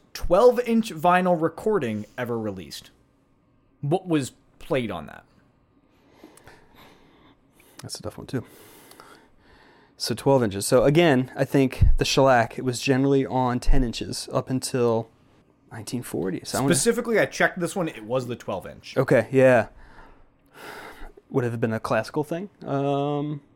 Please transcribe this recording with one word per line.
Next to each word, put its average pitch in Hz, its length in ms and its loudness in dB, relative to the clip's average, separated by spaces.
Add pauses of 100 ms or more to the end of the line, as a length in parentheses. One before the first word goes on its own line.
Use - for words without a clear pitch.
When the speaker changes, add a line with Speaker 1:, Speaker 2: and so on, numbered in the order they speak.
(140)
Speaker 1:
twelve-inch 226 800 2
vinyl 175 480 2
recording 151 640 -2 (120)
ever 120 220 -4
released? 95 520 -10 (880)
What 175 260 -2
was 151 240 -2 (280)
played 127 320 -4
on 78 160 -10
that? 50 180 -20 (2500)
Speaker 2:
That's - 180 -14
a - 40 -18
tough - 140 -12
one, - 100 -16
too. 123 160 -6 (1500)
So - 180 -6
twelve 135 280 2
inches. 101 220 -4
So 123 200 4
again, 143 500 4
I 143 80 -4
think 135 400 2 (140)
the 139 80 0
shellac, 127 520 4
it 131 60 -8
was 127 160 -4
generally 139 460 2
on 127 340 -2
ten - 240 6
inches 113 480 -6
up 123 180 -2
until 120 600 -2 (640)
nineteen 113 300 -8
forties. - 520 -6
I 110 60 -2
wanna 139 120 2
Speaker 1:
Specifically, 233 460 0
I 143 60 2
checked - 340 -2
this 170 160 -6
one. 175 140 -4
It 110 160 -14
was 123 220 -4
the 120 100 -8
twelve-inch. 85 600 -12
Speaker 2:
Okay, 131 320 2
yeah. 127 380 6 (1600)
Would 131 140 -2
it 117 80 -4
have 117 80 -6
been 117 140 -2
a 110 80 -4
classical 117 420 -2
thing? 175 260 -8 (160)
Um, 143 760 -4 (140)